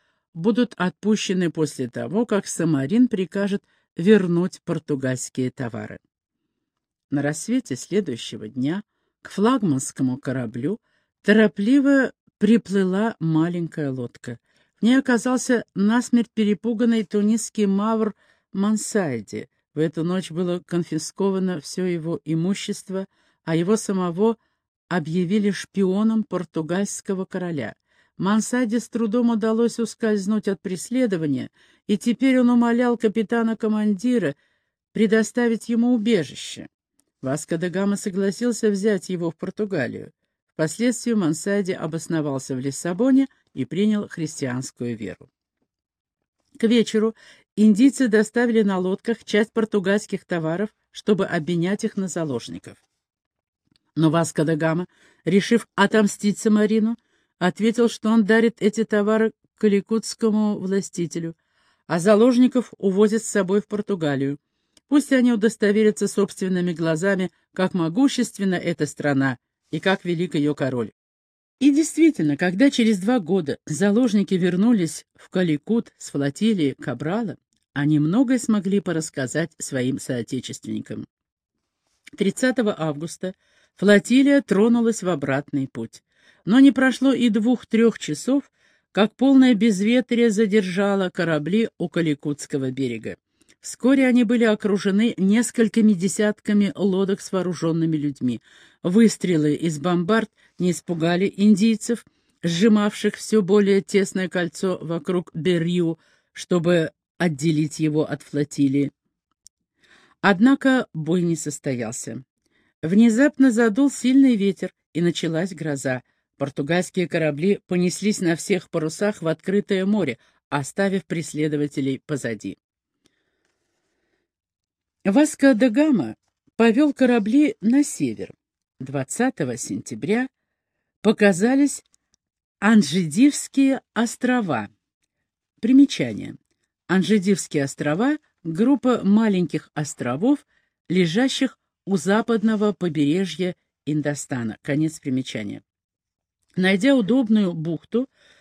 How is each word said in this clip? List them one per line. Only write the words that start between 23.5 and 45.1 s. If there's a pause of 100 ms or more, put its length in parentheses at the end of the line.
его
самого (520)
объявили
шпионом
португальского
короля. (440)
Мансайди
с
трудом
удалось
ускользнуть
от
преследования, (360)
и
теперь
он
умолял
капитана-командира (560)
предоставить
ему
убежище. (520)
Васко
де
Гама
согласился
взять
его
в
Португалию. (420)
Впоследствии
Мансайди
обосновался
в
Лиссабоне (260)
и
принял
христианскую
веру. (1300)